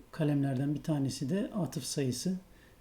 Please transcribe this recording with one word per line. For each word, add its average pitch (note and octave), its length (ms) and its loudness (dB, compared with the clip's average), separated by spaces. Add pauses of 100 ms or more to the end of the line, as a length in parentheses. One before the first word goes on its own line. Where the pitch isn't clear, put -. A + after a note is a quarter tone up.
(140)
kalemlerden C#3+ 600 2
bir D3 80 -4
tanesi C3+ 480 0
de G#3+ 240 0
atıf D3+ 300 -2
sayısı. C#3+ 520 0 (440)